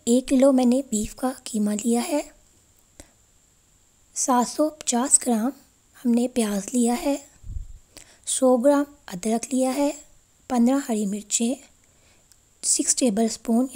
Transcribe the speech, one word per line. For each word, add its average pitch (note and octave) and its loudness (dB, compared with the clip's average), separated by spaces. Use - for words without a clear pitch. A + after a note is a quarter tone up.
एक B3+ 4
किलो C4+ 6
मैंने B3+ 4
बीफ G#3+ -4
का B3+ -4
कीमा G#3 -2
लिया A#3 0
है, D4+ -4
सात B3 2
सौ D4+ 0
पचास B3 0
ग्राम A#3+ 0
हमने A#3+ 2
प्याज G#3 -4
लिया A#3+ 2
है, C#4 -2
सौ B3+ 2
ग्राम C#4+ 4
अदरक A3 -4
लिया B3+ 0
है, C#4+ 0
पन्द्रह B3+ 2
हरी G#3+ -2
मिर्चें, G#3+ -4
six - 0
tablespoon A3+ 0